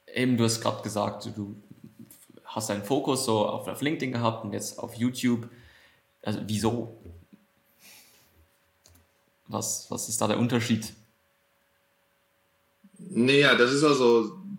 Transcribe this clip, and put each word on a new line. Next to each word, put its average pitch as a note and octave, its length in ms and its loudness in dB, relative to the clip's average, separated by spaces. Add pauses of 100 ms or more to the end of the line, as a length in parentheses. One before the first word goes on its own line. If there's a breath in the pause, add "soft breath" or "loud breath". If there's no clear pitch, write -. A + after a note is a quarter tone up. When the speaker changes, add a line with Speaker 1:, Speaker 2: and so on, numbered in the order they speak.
(140)
Speaker 1:
eben, B2+ 220 2
du A2+ 80 4
hast A2+ 160 0
grad - 240 -2
gesagt, G#2 520 -4
du G#2 200 -10 (880)
hast - 260 -6
deinen G2+ 140 -4
Fokus C3 400 0
so G#2+ 220 2
auf, A2 200 -6
auf G2+ 160 -8
LinkedIn C#3+ 300 -4
gehabt A#2 320 -2
und G2+ 80 -8
jetzt - 260 -8
auf - 160 -10
YouTube. A#2+ 540 0 (720 soft breath)
Also G#2+ 240 -4
wieso? A2 520 -2 (2500 soft breath)
Was, - 420 -6
was - 200 -8
ist A2+ 120 -2
da A2 60 2
der G#2 120 2
Unterschied? A#2 540 0 (2250)
Speaker 2:
Naja, C3 440 6
das A#2+ 180 6
ist C#3+ 120 4
also A#2+ 500 6 (240)